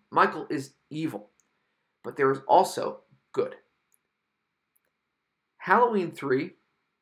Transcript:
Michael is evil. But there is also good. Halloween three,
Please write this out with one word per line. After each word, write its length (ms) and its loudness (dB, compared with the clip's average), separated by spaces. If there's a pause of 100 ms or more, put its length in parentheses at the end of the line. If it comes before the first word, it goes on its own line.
(100)
Michael 400 0
is 240 -6 (160)
evil. 400 -8 (760)
But 120 -10
there 140 4
is 160 -2
also 540 2 (320)
good. 240 -4 (2000)
Halloween 540 2
three, 420 -2 (500)